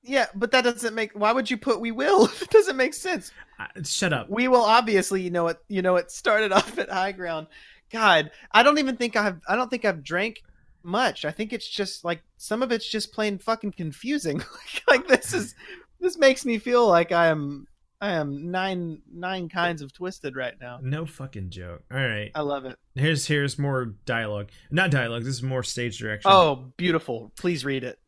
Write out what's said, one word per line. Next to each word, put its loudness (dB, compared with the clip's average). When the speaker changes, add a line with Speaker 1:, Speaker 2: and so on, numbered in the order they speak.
Speaker 1:
Yeah, 2
but -2
that 4
doesn't 0
make, -4
why 2
would 0
you -2
put -2
"we -4
will"? 6
<laughs> -10
It -8
doesn't 6
make 0
sense. -6
Speaker 2:
Uh, -8
shut -2
up. -4
Speaker 1:
We 0
will 6
obviously, 4
you -4
know 0
it, -4
you -2
know 2
it -2
started 2
<laughs> 2
off 4
at -4
High -2
Ground. -6
God, 4
I 6
don't 6
even -2
think -4
I've, 0
I 2
don't -2
think -6
I've 0
drank -4
much. -2
I -2
think -8
it's -10
just, -8
like, -4
some -4
of -2
it's -2
just -6
plain -2
fucking -4
confusing. -6
<laughs> -8
Like, 4
like, -
this 2
is, -4
this -2
makes 4
me 0
feel 2
like 4
I 4
am, -2
I -4
am -4
nine, -4
nine -8
kinds -2
of -16
twisted -10
right -6
now. -14
Speaker 2:
No -4
fucking -12
joke. -14
All -6
right. -4
Speaker 1:
I -4
love -4
it. -12
Speaker 2:
Here's, 0
here's -2
more -2
dialogue. -4
Not 2
dialogue. -2
This -6
is -8
more -2
stage -6
direction. -2
Speaker 1:
Oh, 4
beautiful. -2
Please -2
read -4
it. -12